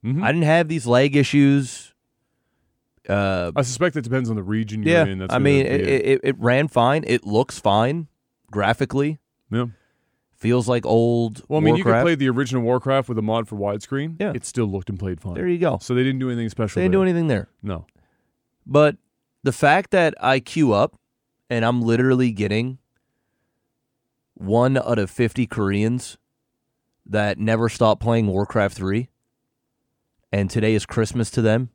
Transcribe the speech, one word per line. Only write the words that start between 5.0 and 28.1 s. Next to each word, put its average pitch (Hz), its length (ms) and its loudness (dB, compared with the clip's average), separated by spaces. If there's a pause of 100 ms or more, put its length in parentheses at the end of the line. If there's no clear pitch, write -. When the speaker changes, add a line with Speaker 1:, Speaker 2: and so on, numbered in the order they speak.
Speaker 1:
in. 95 140 -4
That's 95 140 -6
Speaker 2:
I - 40 0
Speaker 1:
gonna 131 80 0
Speaker 2:
mean, 139 200 4
Speaker 1:
be - 60 -2
Speaker 2:
it, 143 100 0
Speaker 1:
it. 135 260 0
Speaker 2:
it, 131 160 2
it 135 160 -2
ran 127 300 2
fine. 131 380 2
It 120 200 -2
looks 110 320 0
fine 123 500 2 (420)
graphically. 131 680 -2 (320)
Speaker 1:
Yeah. 120 160 -2 (680)
Speaker 2:
Feels 117 320 0
like 120 160 0
old 117 640 0
Speaker 1:
Well, 156 120 0
I - 40 2
mean, 156 120 4
you 196 80 -2
could 120 60 2
Speaker 2:
Warcraft. 117 140 4
Speaker 1:
play 170 120 4
the 135 120 0
original 127 340 -2
Warcraft 127 460 0
with 117 100 -4
a 110 40 -2
mod 110 260 -2
for 107 80 -10
widescreen. 135 640 -6
Speaker 2:
Yeah. 196 140 -4
Speaker 1:
It 123 100 -8
still 117 220 -4
looked 95 240 -6
and 95 80 -8
played 92 220 -6
fine. 87 140 -10
Speaker 2:
There 180 140 -4
you 175 100 0
go. 160 220 0
Speaker 1:
So - 140 -4
they 123 80 2
didn't 131 160 0
do 127 100 -4
anything 120 220 -4
special 113 300 -4
Speaker 2:
They 180 40 0
didn't 185 80 2
do 190 60 2
Speaker 1:
there. 190 100 2
Speaker 2:
anything 170 200 0
there. 107 200 -2 (140)
Speaker 1:
No. 90 240 -8 (800)
Speaker 2:
But 147 300 2 (460)
the 135 100 -2
fact 160 400 2
that 170 280 2
I 135 200 2
queue 135 320 0
up 104 240 0 (520)
and 117 160 -2
I'm 120 180 0
literally 127 500 2
getting 107 460 -4 (1600)
one 117 420 0
out 120 220 0
of 98 120 -2
fifty 120 360 -2
Koreans 107 720 -2 (880)
that 104 320 -2
never 113 300 0
stop 110 320 2
playing 113 260 0